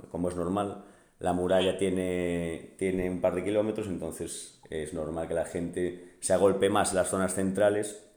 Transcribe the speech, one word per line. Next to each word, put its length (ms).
como 160
es 80
normal, 480
la 140
muralla 440
tiene, 1000
tiene 320
un 100
par 140
de 80
kilómetros, 460
entonces 720
es 240
normal 320
que 80
la 100
gente 760
se 120
agolpe 380
más 200
en 80
las 100
zonas 260
centrales 840